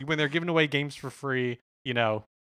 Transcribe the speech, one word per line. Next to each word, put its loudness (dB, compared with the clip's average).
when 0
they're 2
giving -2
away 4
games -2
for -12
free, -2
you -4
know, 2